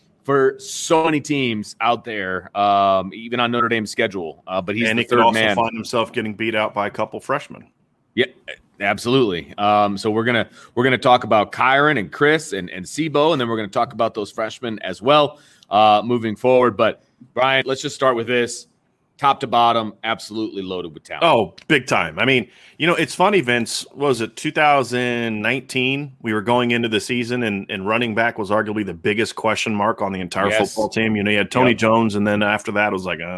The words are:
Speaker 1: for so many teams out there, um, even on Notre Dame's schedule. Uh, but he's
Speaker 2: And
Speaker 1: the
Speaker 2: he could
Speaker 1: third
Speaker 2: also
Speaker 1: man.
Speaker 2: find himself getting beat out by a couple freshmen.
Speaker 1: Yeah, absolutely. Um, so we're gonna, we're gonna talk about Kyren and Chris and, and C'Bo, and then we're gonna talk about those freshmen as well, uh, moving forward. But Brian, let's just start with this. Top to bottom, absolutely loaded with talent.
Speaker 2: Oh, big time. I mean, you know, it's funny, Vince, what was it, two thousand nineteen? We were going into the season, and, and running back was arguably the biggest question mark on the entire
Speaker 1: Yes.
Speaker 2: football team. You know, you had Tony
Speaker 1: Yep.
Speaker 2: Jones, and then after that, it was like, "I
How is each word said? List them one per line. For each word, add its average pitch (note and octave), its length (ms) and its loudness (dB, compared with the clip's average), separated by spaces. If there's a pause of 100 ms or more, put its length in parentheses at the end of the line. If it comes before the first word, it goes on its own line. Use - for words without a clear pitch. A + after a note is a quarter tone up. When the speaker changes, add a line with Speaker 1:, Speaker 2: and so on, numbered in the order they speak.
(240)
Speaker 1:
for C3+ 360 2
so - 460 0
many D#3 160 0
teams B2+ 600 -4
out A#2 240 0
there, F#2 500 -6
um, G2 600 2
even A#2 240 -6
on A#2+ 120 0
Notre A#2 160 0
Dame's A2+ 220 -2
schedule. F#2+ 560 -4
Uh, F#2 160 -4
but G2+ 140 -6
he's A2+ 120 -2
Speaker 2:
And A2 120 0
Speaker 1:
the - 40 2
Speaker 2:
he - 40 -14
could B2 100 0
Speaker 1:
third A2+ 80 6
Speaker 2:
also A2 140 2
Speaker 1:
man. G#2+ 160 2
Speaker 2:
find A2+ 180 0
himself A2+ 400 -4
getting G#2+ 220 -6
beat A2 180 -4
out G#2+ 220 -2
by G2+ 100 -2
a G2+ 60 -6
couple G#2+ 280 -6
freshmen. - 480 -8 (460)
Speaker 1:
Yeah, - 120 0 (540)
absolutely. G2+ 800 0
Um, G#2 400 4
so G#2+ 140 -2
we're A2 120 0
gonna, A#2 260 0 (260)
we're B2 80 2
gonna B2+ 140 4
talk B2 260 4
about G#2+ 280 2
Kyren C#3 480 2
and F2 120 -6
Chris D3+ 420 0
and, F#2 160 -6
and F2+ 180 -12
C'Bo, D3+ 440 0
and C#3+ 100 0
then A#2+ 60 -2
we're A2+ 100 -2
gonna G#2+ 100 -4
talk A#2+ 260 -2
about A2 200 -2
those G2+ 180 -6
freshmen A2+ 480 -8
as F#2 220 -8
well, C#3+ 380 2 (300)
uh, G#2 340 6
moving A2+ 320 -2
forward. B2+ 420 4
But A2 260 2 (300)
Brian, C3 320 2
let's C3 160 -4
just C#3 140 -8
start C3 200 2
with A#2 120 -4
this. A#2+ 400 -2 (500)
Top C#3 240 2
to C3 60 -4
bottom, A#2 480 2 (100)
absolutely A2 560 -6
loaded F2+ 320 -8
with - 100 -20
talent. E2+ 220 -4
Speaker 2:
Oh, A#2 280 2 (140)
big C#3+ 200 2
time. E2+ 300 0
I G#2 60 0
mean, B2 260 2 (280)
you D3+ 100 -2
know, E3+ 80 2
it's D#3 180 -2
funny, F#3+ 280 2
Vince, A#2+ 400 -2 (100)
what C#3+ 160 -4
was A#2+ 140 0
it, A2+ 160 -8
two D#3 120 -6
thousand B2 920 0
nineteen? C3 800 -2
We A#2 100 -2
were G#2+ 100 0
going A#2+ 300 2
into A#2 160 0
the G#2+ 140 0
season, B2 420 -4
and, G2+ 260 -4
and G2 160 -6
running A2 300 0
back A#2 240 0
was G2 100 -4
arguably G#2+ 360 0
the F#2 80 -8
biggest G#2 420 -2
question A2 400 -2
mark G#2+ 260 0
on G2 120 -4
the F#2 80 -6
entire F#2+ 260 -2
Speaker 1:
Yes. G#2 220 2
Speaker 2:
football G#2+ 180 -2
team. A2 300 0
You G2+ 60 -2
know, G#2 80 0
you G#2 60 2
had G2 140 0
Tony B2+ 200 4
Speaker 1:
Yep. G#2+ 80 -2
Speaker 2:
Jones, A2 360 2
and G#2 100 0
then G#2 160 2
after G#2 300 0
that, G#2 160 2
it G2+ 60 -2
was F#2+ 100 -4
like, E2+ 160 -6
"I F2 180 -10